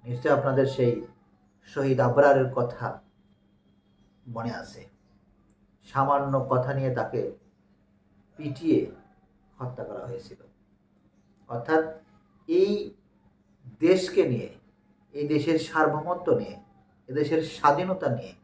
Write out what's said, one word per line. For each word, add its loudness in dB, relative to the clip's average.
নিশ্চয় 2
আপনাদের 2
সেই 4
শহীদ 2
আবরারের 4
কথা -4
মনে -6
আছে, -18
সামান্য 0
কথা 0
নিয়ে -2
তাকে -4
পিটিয়ে 0
হত্যা -10
করা -12
হয়েছিল। -14
অর্থাৎ 0
এই 2
দেশকে 4
নিয়ে, -4
এই -4
দেশের 0
সার্বভৌমত্ব -2
নিয়ে, -12
এ -12
দেশের 0
স্বাধীনতা 0
নিয়ে -12